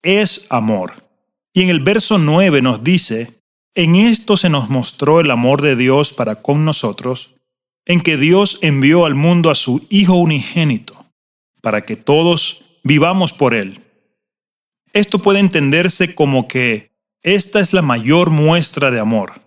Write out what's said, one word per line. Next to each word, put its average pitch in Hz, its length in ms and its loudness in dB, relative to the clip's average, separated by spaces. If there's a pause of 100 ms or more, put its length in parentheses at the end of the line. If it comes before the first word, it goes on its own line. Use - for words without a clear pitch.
es 196 480 0
amor. 107 460 -2 (580)
Y 180 80 2
en 185 80 2
el 170 100 2
verso 202 380 0
nueve 160 440 2
nos 123 220 -2
dice, 117 580 -2 (340)
"En 170 200 2
esto 220 400 2
se 185 140 0
nos 135 200 -2
mostró 143 520 -2
el 147 100 0
amor 127 300 0
de 139 160 0
Dios 131 340 0
para 107 240 -6
con 147 300 -2
nosotros, 127 720 -6 (500)
en 175 160 2
que 165 160 -2
Dios 180 440 2
envió 156 440 2
al 143 100 -2
mundo 170 340 2
a 143 60 0
su - 340 -4
Hijo 190 260 2
unigénito, 156 880 -2 (560)
para 107 240 -4
que 107 100 -8
todos 165 680 -2 (220)
vivamos 160 480 0
por 127 220 0
él". 98 260 -6 (1120)
Esto 208 280 0
puede 196 200 2
entenderse 175 720 0
como 135 360 -2
que 120 420 -4 (300)
esta 196 400 0
es 175 100 -2
la 185 120 2
mayor 143 480 2
muestra 151 600 0
de 117 80 -2
amor 107 360 -4 (120)